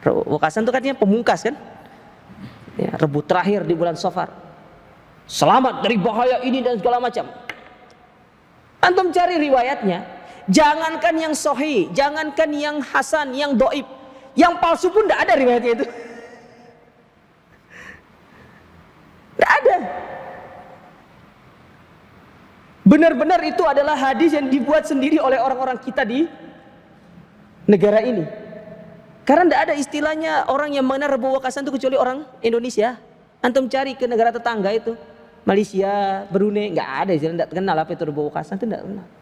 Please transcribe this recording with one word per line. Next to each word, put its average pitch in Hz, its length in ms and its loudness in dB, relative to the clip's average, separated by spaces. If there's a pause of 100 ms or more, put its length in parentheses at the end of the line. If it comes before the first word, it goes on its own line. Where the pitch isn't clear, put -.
Re-, - 280 0
wakasan 156 320 0
itu 226 80 0
katanya 254 280 -2
pemungkas 208 480 2
kan? 277 120 -4 (1200)
Ya, - 160 -4
Rebu 147 280 0
terakhir 180 440 0
di 170 80 0
bulan 165 240 -2
Safar. 175 320 -6 (960)
Selamat 226 560 2
dari 214 160 0
bahaya 233 440 0
ini 254 200 -2
dan 240 160 -2
segala 240 240 0
macam. 233 240 -4 (1500)
Antum 359 360 2
cari 349 240 2
riwayatnya. 254 640 0 (420)
Jangankan 311 760 2
yang 320 160 -2
sahih, 269 600 0
jangankan 302 580 0
yang 294 260 -4
hasan, 277 540 -2
yang 277 260 0
doib, 262 300 0 (500)
yang 349 220 6
palsu 339 320 2
pun 415 160 4
tidak 226 160 2
ada 349 160 4
riwayatnya 240 320 2 (100)
itu. - 40 -4 (3500)
Tidak - 160 2
ada. 571 260 4 (3000)
Benar-benar 311 640 6
itu - 160 -2
adalah 285 320 2
hadis 269 400 2
yang 269 160 0
dibuat 294 320 2
sendiri 302 320 0
oleh 262 240 2
orang-orang 254 400 -2
kita 269 240 -2
di 262 240 0 (1400)
negara 208 400 4
ini. 208 240 -2 (960)
Karena 330 240 6
tidak 277 160 2
ada 320 160 -2
istilahnya 311 520 -4 (200)
orang 285 240 -2
yang 269 80 0
mengenal 269 320 0
Rebu 262 240 -2
Wakasan 262 240 -6
itu 277 160 -6
kecuali 262 160 0
orang 254 220 0 (260)
Indonesia. 233 560 -2 (400)
Antum 247 320 0
cari 269 240 -2
ke - 80 -4
negara 233 240 2
tetangga 233 480 -2
itu, 226 160 -4 (560)
Malaysia, 196 800 0
Brunei, 208 480 0
nggak 131 140 -4 (180)
ada 190 80 2
istilah, 156 240 -2
tidak - 160 -2
kenal 185 240 0
apa 160 160 -4
itu 165 80 -6
Rebu 147 240 -4
Wakasan, 160 320 -8
itu 233 80 -4
tidak - 160 -6
kenal. 196 240 -12 (140)